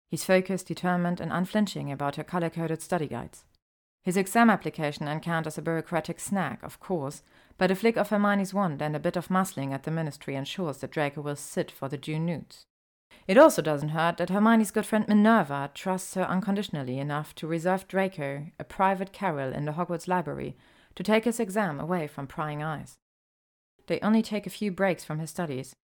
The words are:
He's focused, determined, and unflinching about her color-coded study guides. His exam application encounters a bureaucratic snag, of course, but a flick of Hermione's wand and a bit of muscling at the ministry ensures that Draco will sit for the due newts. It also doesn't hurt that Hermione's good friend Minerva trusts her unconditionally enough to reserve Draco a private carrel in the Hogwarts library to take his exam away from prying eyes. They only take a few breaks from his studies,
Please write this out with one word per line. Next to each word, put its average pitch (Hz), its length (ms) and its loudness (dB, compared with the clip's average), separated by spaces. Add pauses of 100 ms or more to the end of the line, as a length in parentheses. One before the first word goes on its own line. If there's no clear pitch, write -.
(120)
He's 160 120 -4
focused, 185 440 2
determined, 175 520 0
and - 120 -6
unflinching 180 600 0
about 143 240 -4
her 156 80 -6
color-coded 165 600 -4
study 160 240 -2
guides. - 380 -10 (580)
His 175 120 0
exam 220 360 6
application 156 560 -2
encounters 160 500 -4
a 160 60 -8
bureaucratic 165 560 -2
snag, 180 440 -4
of - 160 -14
course, 151 440 -6 (340)
but 185 140 4
a 190 40 0
flick 226 220 2
of 202 120 2
Hermione's 202 440 2
wand 180 260 0
and 151 160 -2
a 147 40 -4
bit 165 160 0
of 170 140 -4
muscling 185 440 0
at 139 100 -6
the 156 80 -4
ministry 156 440 -4
ensures 143 420 -4
that 131 140 -10
Draco 147 300 -2
will 143 140 -6
sit - 360 -6
for - 180 -8
the 143 80 -6
due 156 220 -4
newts. - 480 -6 (580)
It 196 140 6
also 294 240 10
doesn't 151 260 0
hurt 165 280 0
that 170 120 -2
Hermione's 214 400 6
good 214 160 -2
friend 214 220 0
Minerva 208 640 6
trusts 185 400 -4
her 185 120 0
unconditionally 175 720 -2
enough 147 360 -4
to 160 120 -10
reserve 175 400 0
Draco 156 720 -4
a 156 40 -8
private 190 480 0
carrel 143 400 -4
in 147 140 -4
the 151 60 -2
Hogwarts 170 360 -4
library 147 480 -4 (380)
to - 80 -8
take 214 240 4
his 233 140 0
exam 190 400 -2
away 160 260 -2
from 139 220 -8
prying 151 340 -6
eyes. 147 380 -8 (880)
They 170 120 -2
only 220 240 4
take 208 240 -6
a 185 40 -10
few 208 200 -4
breaks 185 320 0
from 156 160 -6
his 160 100 -6
studies, 139 460 -6 (100)